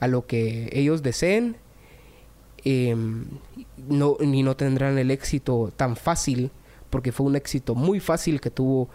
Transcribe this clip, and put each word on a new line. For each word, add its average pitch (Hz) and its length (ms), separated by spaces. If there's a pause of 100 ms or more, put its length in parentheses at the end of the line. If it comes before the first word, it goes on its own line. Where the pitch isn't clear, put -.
a 127 80
lo 123 180
que 113 460
ellos 143 320
deseen. 202 520 (1080)
Em, 117 640 (500)
no, 143 420
ni 139 240
no 135 140
tendrán 135 420
el 131 140
éxito 127 640
tan 156 180
fácil, 131 560 (400)
porque 127 220
fue 139 140
un 139 100
éxito 131 380
muy 180 260
fácil 165 400
que - 100
tuvo 131 440